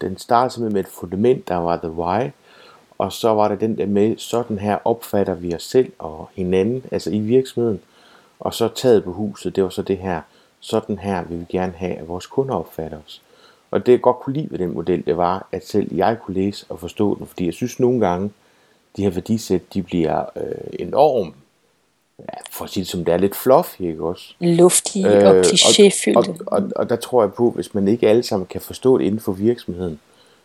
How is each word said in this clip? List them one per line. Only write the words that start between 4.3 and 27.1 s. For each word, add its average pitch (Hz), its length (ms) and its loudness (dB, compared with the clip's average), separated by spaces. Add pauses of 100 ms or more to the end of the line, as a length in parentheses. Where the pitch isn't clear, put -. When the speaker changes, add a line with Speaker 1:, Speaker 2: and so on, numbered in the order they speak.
Speaker 1:
her 101 260 0
opfatter 101 480 0
vi 87 220 -6
os 80 80 -10
selv 127 360 2
og 80 360 -12
hinanden," 95 560 0
altså - 200 -4
i 107 80 0
virksomheden. 117 640 0 (580)
Og - 140 -6
så 113 220 0
taget 113 280 4
på 90 80 -8
huset, 98 440 -6
det 98 80 2
var 92 60 -2
så 98 120 -8
det 95 160 -2
her, 90 240 -6 (380)
"Sådan 110 380 -4
her 92 260 -4
vil 85 160 -8
vi 87 100 -12
gerne 92 260 -2
have, 90 200 -6
at 78 120 -12
vores 90 180 -10
kunder 135 300 -4
opfatter 80 500 -8
os." - 160 -20 (500)
Og 101 140 -2
det, 123 60 6
jeg 117 100 4
godt 120 180 2
kunne 135 160 -6
lide 151 160 -6
ved 85 80 -8
den 87 140 -4
model, 85 320 -2
det 82 120 0
var, 87 340 -2
at 92 160 -10
selv - 280 -4
jeg 98 300 0
kunne 90 100 -8
læse 98 340 -4
og 90 100 -12
forstå 98 380 -2
den, - 100 -14
fordi - 180 -6
jeg 85 80 -2
synes - 260 -8
nogle 123 280 2
gange, 92 240 -2 (640)
de 98 60 -2
her 101 60 2
værdisæt, 92 520 -2 (120)
de 98 100 -4
bliver, 78 420 0 (100)
øh, - 440 -8
enormt, 110 540 0 (840)
ja, - 60 -20 (260)
for - 140 -12
at - 60 -14
sige 98 100 -6
det 90 100 -6
som 87 140 -4
det 82 80 2
er, 87 40 4
lidt 98 180 2
fluffy, - 460 4
ikke 80 220 -4
også? 85 200 -4 (160)
Speaker 2:
Luftige 175 680 4
Speaker 1:
Øh, 101 200 8
Speaker 2:
og - 80 8
Speaker 1:
og, - 60 6
Speaker 2:
klichéfyldte. 196 760 6
Speaker 1:
og, 175 180 0 (120)
og, - 160 0 (120)
og 104 140 -4
der 120 60 -2
tror 117 280 2